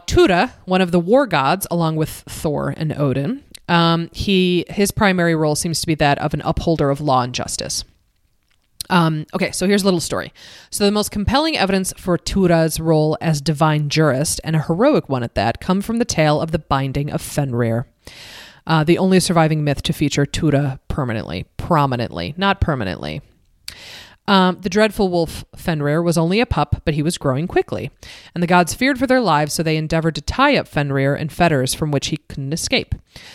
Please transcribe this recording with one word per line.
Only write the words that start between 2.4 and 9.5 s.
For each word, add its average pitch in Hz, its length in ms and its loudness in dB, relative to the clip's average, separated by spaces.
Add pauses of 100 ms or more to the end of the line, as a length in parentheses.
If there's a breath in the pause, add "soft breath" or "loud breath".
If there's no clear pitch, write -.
and 156 200 -4
Odin, 143 460 -2 (240)
um, 170 460 2
he, 180 560 2
his 202 220 0
primary 180 440 2
role 151 200 2
seems 165 260 -4
to - 60 -6
be 160 80 0
that 143 240 2
of - 140 -2
an 151 120 -4
upholder 156 440 0
of 139 120 -2
law 131 200 2
and 127 140 -6
justice. - 480 -6 (1040)
Um, 160 440 0
okay, 185 180 -2